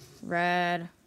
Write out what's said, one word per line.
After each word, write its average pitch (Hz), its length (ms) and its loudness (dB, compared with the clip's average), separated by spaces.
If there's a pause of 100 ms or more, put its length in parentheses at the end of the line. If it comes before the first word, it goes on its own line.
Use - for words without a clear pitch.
(220)
Red, 175 680 0 (180)